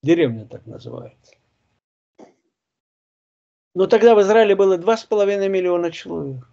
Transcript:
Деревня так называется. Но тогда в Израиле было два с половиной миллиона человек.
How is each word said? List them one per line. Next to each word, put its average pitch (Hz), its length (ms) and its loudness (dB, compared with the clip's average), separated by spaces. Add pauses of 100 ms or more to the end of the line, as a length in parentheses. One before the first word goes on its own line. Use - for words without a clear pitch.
Деревня 135 440 -2
так - 200 -20
называется. - 720 -20 (2250)
Но 185 140 0
тогда 226 280 4
в 208 40 4
Израиле 208 380 4
было 190 200 2
два 202 200 0
с 220 80 -14
половиной 202 420 -2
миллиона 175 460 -2
человек. 143 600 -12